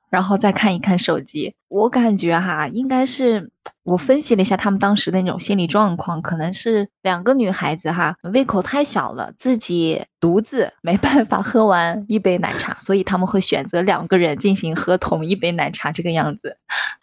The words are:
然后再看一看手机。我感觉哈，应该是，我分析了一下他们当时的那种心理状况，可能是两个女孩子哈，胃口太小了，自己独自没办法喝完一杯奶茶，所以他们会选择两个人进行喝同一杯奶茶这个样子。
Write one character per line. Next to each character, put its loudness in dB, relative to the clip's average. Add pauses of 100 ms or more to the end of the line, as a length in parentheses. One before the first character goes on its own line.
然 0
后 2
再 4
看 2
一 -4
看 2
手 0
机。 -8 (120)
我 2
感 2
觉 2
哈， -2
应 -6
该 0
是， 0 (300)
我 0
分 2
析 2
了 4
一 2
下 0
他 0
们 0
当 2
时 0
的 2
那 0
种 -4
心 -2
理 0
状 2
况， -6
可 -4
能 -4
是 0 (120)
两 -2
个 2
女 2
孩 -2
子 -6
哈， 0 (160)
胃 2
口 0
太 0
小 -4
了， -10
自 0
己 -2 (140)
独 4
自 -2 (100)
没 0
办 4
法 0
喝 2
完 2
一 0
杯 2
奶 -2
茶， -6
所 -2
以 2
他 -2
们 0
会 0
选 -2
择 -2
两 0
个 4
人 0
进 2
行 -4
喝 0
同 -4
一 0
杯 -2
奶 -2
茶 -6
这 -2
个 0
样 -2
子。 -12 (460)